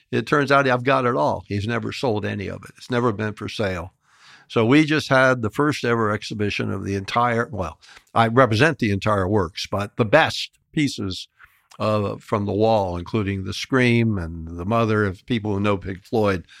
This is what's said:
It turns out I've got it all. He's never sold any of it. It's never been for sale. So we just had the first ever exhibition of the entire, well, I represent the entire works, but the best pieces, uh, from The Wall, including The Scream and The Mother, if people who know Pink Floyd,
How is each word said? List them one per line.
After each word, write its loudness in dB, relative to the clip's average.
It -2
turns 2
out 6
I've 2
got 2
it 0
all. 0
He's -4
never -4
sold -2
any -6
of -12
it. -18
It's -16
never 2
been -4
for -10
sale. -4
So 2
we 6
just -2
had 4
the -2
first -2
ever 0
exhibition -4
of -8
the -2
entire, 0
well, -8
I 4
represent 4
the 0
entire 0
works, -2
but -6
the 2
best 2
pieces, -4
uh, 0
from -4
The -2
Wall, 2
including -4
The -8
Scream 2
and -8
The -8
Mother, 0
if -4
people -4
who -2
know 0
Pink -10
Floyd, 0